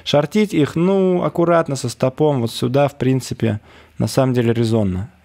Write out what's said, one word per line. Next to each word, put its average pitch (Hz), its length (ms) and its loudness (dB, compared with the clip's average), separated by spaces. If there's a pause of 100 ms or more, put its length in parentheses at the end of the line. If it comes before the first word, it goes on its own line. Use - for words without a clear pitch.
Шортить 180 480 0
их, 147 240 0
ну, 185 460 2
аккуратно, 165 520 0
со 127 140 -6
стопом, 131 540 0
вот 113 80 -2
сюда, 135 380 0
в - 100 -8
принципе, 123 600 -2 (380)
на 113 100 -2
самом 131 260 0
деле 117 180 2
резонно, 110 580 0 (140)